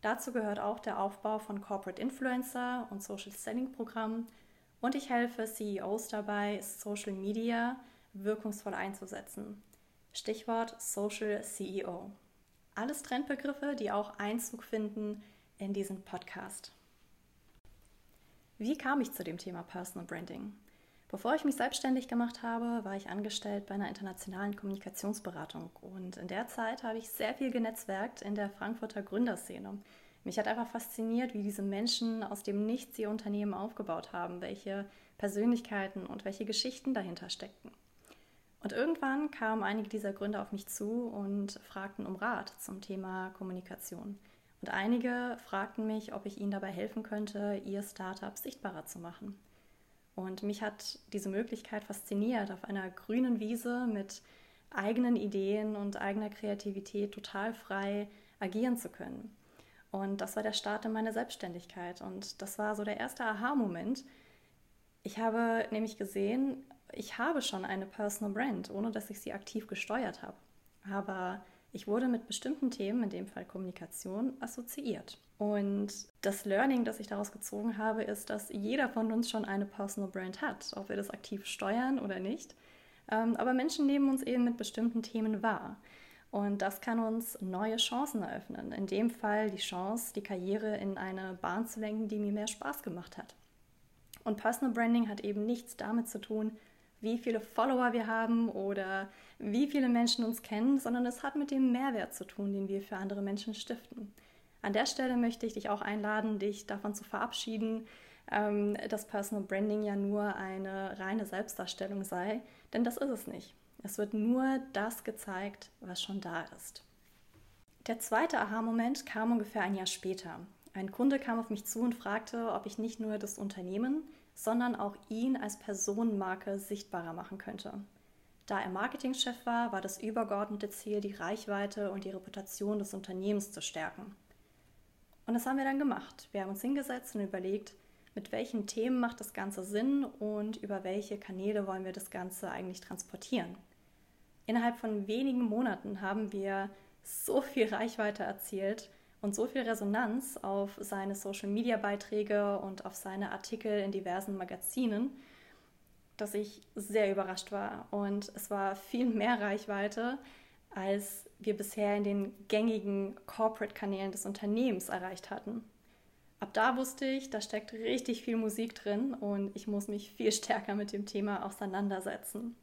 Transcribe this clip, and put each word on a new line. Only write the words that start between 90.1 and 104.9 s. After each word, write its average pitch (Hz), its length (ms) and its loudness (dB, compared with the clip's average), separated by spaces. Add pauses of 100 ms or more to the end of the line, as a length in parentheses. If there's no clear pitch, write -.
die 208 80 -2
Karriere 208 560 0
in 196 180 0
eine 190 380 -4
Bahn 185 320 0
zu 226 140 -6
lenken, 214 280 0
die 214 100 0
mir 208 140 2
mehr 208 160 0
Spaß - 340 -4
gemacht 175 360 -6
hat. - 160 -12 (920)
Und 214 140 2
Personal 240 340 4
Branding 233 380 6
hat 202 100 -4
eben 208 240 0
nichts 240 320 0
damit 233 320 2
zu 208 100 -6
tun, 214 380 0 (460)
wie 226 160 2
viele 226 220 2
Follower 247 520 4
wir 226 140 2
haben 226 420 4
oder 196 600 0 (300)
wie 226 280 4
viele 285 240 4
Menschen 233 340 6
uns 233 180 0
kennen, 247 360 6
sondern 247 260 4
es 247 180 -2
hat 285 140 -2
mit 285 140 0
dem 262 220 6
Mehrwert 240 420 2
zu 185 100 -6
tun, 202 300 -2
den 196 140 0
wir 196 120 0
für 196 160 -6
andere 196 240 -2
Menschen 202 320 0
stiften. 226 600 -8 (480)
An 202 100 0
der 220 140 6
Stelle 254 300 2